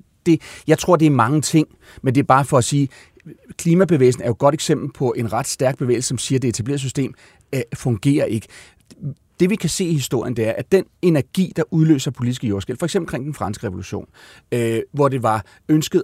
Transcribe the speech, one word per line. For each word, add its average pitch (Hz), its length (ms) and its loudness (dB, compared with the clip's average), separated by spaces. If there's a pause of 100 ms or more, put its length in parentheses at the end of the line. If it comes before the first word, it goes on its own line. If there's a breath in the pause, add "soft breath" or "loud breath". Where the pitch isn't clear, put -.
(260)
det, 165 160 4 (260 loud breath)
jeg 156 120 4
tror, 180 160 4
det 156 100 4
er 156 60 6
mange 131 300 2
ting, - 260 2 (360 loud breath)
men 131 120 0
det 139 60 4
er - 40 -2
bare 135 200 4
for 147 120 2
at 120 60 4
sige, 143 260 0 (680 loud breath)
klimabevægelsen 165 640 4
er - 40 -4
jo 120 40 0
et - 60 -6
godt 143 160 4
eksempel 147 400 -2
på 123 240 -2
en 113 160 -4
ret 120 140 -4
stærk 127 300 -2
bevægelse, 123 300 0
som 127 100 -4
siger, 135 200 -2
at 117 40 -2
det 131 60 -2
etablerede 120 320 -4
system, 131 340 -4 (420 soft breath)
øh, 127 60 -4 (120)
fungerer 139 520 0
ikke. 107 220 -4 (920 loud breath)
Det, 185 100 4
vi 220 60 0
kan 170 140 -4
se - 160 -4
i 165 80 -2
historien, 123 420 -4
det 110 120 -2
er, 113 100 0
at - 140 -10
den 190 120 4 (180)
energi, 170 540 0
der 160 160 -2
udløser 156 400 2
politiske 123 360 -4
jordskælv, 101 320 -4
for 175 60 -2
eksempel 170 220 -4
omkring 139 180 -8
den 151 80 -8
franske 107 340 -6
revolution, 92 380 -10 (460 loud breath)
øh, 113 280 -2 (140)
hvor 139 160 2
det 127 140 -4
var 110 200 0 (260 soft breath)
ønsket 156 340 0